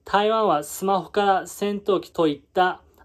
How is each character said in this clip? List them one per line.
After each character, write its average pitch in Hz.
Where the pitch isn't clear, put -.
台 208
湾 220
は 151
ス -
マ 196
ホ 156
か 202
ら 190
戦 202
闘 196
機 -
と 160
い 143
っ -
た 180